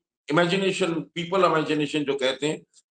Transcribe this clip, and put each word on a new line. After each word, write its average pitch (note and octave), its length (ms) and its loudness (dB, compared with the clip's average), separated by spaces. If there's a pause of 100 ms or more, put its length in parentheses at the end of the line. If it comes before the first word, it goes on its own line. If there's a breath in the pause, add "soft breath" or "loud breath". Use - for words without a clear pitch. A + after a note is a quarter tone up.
(320)
इमेजिनेशन, F3+ 640 2
पीपल E3+ 520 0
इमेजिनेशन D3+ 580 0
जो C#3 100 -2
कहते C3+ 340 -2
हैं, D#3 140 -4 (300)